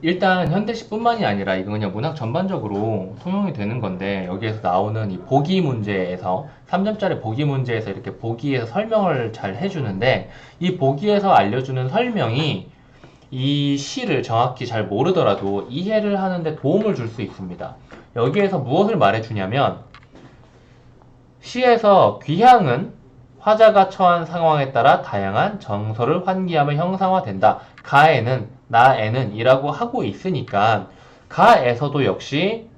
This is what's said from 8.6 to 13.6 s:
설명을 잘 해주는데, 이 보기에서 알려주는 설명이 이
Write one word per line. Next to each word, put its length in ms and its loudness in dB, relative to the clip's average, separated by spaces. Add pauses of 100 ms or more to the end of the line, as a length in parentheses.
설명을 640 -2
잘 220 -8
해주는데, 760 -2 (300)
이 180 -2
보기에서 540 0
알려주는 580 2
설명이 800 -2 (600)
이 460 0